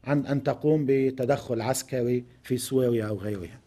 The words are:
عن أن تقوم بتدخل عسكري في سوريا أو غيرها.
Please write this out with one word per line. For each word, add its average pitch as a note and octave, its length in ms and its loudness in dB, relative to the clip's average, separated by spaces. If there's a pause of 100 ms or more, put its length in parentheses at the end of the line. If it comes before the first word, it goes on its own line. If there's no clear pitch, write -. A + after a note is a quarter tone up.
عن C#3 220 0
أن C#3 160 0
تقوم D3+ 460 2
بتدخل C3 720 0
عسكري B2 640 -2 (180)
في B2+ 140 -2
سوريا A#2+ 480 2
أو G#2+ 120 -4
غيرها. F#2+ 500 -8